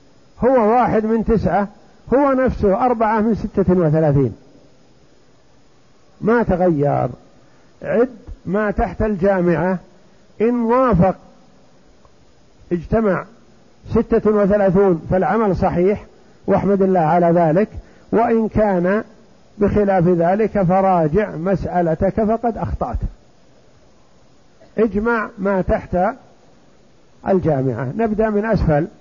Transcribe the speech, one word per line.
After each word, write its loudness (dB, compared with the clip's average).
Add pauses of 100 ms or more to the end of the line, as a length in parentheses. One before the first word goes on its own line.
(440)
هو 2
واحد 0
من 0
تسعة، 0 (460)
هو 2
نفسه 0
أربعة 0
من 0
ستة -2
وثلاثين، 2 (1800)
ما 0
تغير." 0 (760)
عد 0 (380)
ما -2
تحت -4
الجامعة، 0 (600)
إن 0
وافق 2 (1600)
اجتمع -2 (680)
ستة 0
وثلاثون 2
فالعمل 0
صحيح، 0 (420)
واحمد 0
الله 2
على 2
ذلك، 2 (440)
وإن 0
كان 0 (540)
بخلاف 2
ذلك 0
فراجع 0
مسألتك -2
فقد -2
أخطأت. -6 (1800)
اجمع -2 (100)
ما 0
تحت -2 (1300)
الجامعة، -2
نبدأ -2
من -2
أسفل 0 (140)